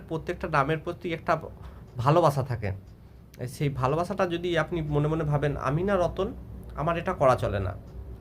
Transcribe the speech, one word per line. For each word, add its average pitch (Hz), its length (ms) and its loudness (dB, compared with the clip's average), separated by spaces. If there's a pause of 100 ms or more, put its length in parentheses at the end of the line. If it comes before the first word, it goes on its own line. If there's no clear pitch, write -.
প্রত্যেকটা 170 400 -6
নামের 156 300 2
প্রতি 170 360 -6
একটা - 280 0 (560)
ভালোবাসা 143 460 4
থাকে। 104 280 -2 (760)
সেই 143 220 -2
ভালোবাসাটা 165 580 0
যদি 170 300 0
আপনি 160 240 0
মনে 147 260 2
মনে 160 160 2
ভাবেন, 147 340 2
"আমি 147 260 0
না 202 120 4
রতন, 185 380 0 (420)
আমার 165 220 0
এটা 175 160 -2
করা 135 220 6
চলে 101 240 0
না, 92 140 -2 (480)